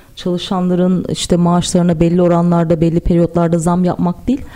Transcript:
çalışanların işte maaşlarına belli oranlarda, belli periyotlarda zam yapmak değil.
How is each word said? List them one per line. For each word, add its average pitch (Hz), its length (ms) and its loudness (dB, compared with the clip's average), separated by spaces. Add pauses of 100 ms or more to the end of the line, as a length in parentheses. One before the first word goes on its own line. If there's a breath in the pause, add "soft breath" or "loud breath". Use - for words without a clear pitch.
(160 loud breath)
çalışanların 180 960 -2
işte - 240 -2
maaşlarına 175 640 0
belli 170 220 2
oranlarda, 170 580 2
belli 165 200 0
periyotlarda 170 580 0
zam 175 260 0
yapmak 175 440 -4
değil. 262 120 -2 (160 loud breath)